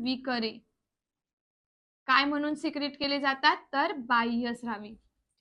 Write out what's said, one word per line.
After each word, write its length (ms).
विकरे 480
काय 180
म्हणून 300
सिक्रेट 440
केले 200
जातात? 380
तर 200
बाह्यस्रावी, 840